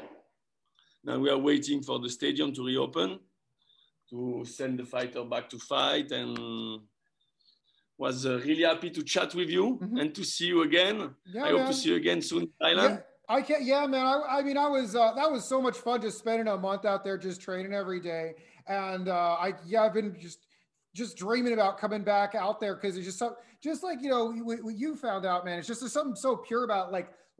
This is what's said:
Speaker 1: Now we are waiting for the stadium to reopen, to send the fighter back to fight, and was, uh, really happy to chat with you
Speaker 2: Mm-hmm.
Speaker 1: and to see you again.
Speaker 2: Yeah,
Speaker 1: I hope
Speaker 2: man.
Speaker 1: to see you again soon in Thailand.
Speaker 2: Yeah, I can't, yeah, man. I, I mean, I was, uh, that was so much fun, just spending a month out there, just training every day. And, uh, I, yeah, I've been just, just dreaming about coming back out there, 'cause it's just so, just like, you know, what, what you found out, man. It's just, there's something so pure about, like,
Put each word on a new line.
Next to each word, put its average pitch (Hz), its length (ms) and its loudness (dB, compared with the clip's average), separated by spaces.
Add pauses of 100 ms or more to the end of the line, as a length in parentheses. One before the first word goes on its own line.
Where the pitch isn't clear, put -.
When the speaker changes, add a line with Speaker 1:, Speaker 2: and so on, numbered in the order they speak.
(1040)
Speaker 1:
Now 127 140 -2
we 139 120 4
are 139 80 4
waiting 147 440 2
for 127 160 -2
the 123 120 -6
stadium 143 440 -2
to 127 120 -6
reopen, 135 520 0 (920)
to 123 360 -6
send 127 320 -6
the 120 60 -8
fighter 123 400 -4
back 120 260 -6
to 120 80 -12
fight, 139 540 0
and 117 680 -6 (1160)
was, 131 260 -4
uh, 127 200 2
really 160 180 2
happy 165 280 2
to 151 120 -6
chat 185 320 0
with 175 160 0
you 190 320 4
Speaker 2:
Mm-hmm. 214 160 -2
Speaker 1:
and 302 160 0
to 196 100 -6
see - 220 -2
you 170 160 6
again. 175 480 4 (160)
Speaker 2:
Yeah, 208 180 -6
Speaker 1:
I - 60 2
hope - 80 6
Speaker 2:
man. - 100 4
Speaker 1:
to 269 60 2
see - 160 2
you 175 60 4
again 170 260 2
soon 170 220 -2
in 165 40 -4 (140)
Thailand. 180 280 6
Speaker 2:
Yeah, 208 80 -4 (320)
I 269 120 4
can't, 294 220 0
yeah, 277 220 4
man. 262 200 2
I, 277 320 2
I 285 40 2
mean, 277 140 0
I 285 120 2
was, 254 260 0
uh, 226 200 6
that 294 160 2
was 254 140 -2
so 262 160 0
much 247 180 0
fun, 240 220 0
just 214 180 -4
spending 226 300 0
a 202 80 0
month 190 280 -2
out 196 180 2
there, 196 160 -4
just 180 220 -8
training 190 340 -6
every 185 260 -4
day. 165 340 -6 (340)
And, 190 400 -2
uh, 175 320 2
I, 185 140 0 (120)
yeah, 214 160 4
I've 214 120 4
been 208 260 -2
just, 170 260 -18 (480)
just 208 220 -8
dreaming 233 380 0
about 196 240 2
coming 208 260 -2
back 202 300 4
out 208 260 -2
there, 196 160 -2
'cause 185 200 -4
it's 185 100 -6
just 185 120 -10
so, 233 180 -2 (260)
just 302 200 -4
like, 339 180 -4
you 277 100 -2
know, 233 220 2
what, 226 300 -4
what 220 140 -6
you 294 180 -4
found 196 320 -2
out, 180 180 2
man. 175 140 -4
It's 160 100 -8
just, 226 120 -6
there's 247 120 -8
something 285 220 0
so 254 220 0
pure 233 280 -2
about, 190 280 0
like, 180 200 -4 (280)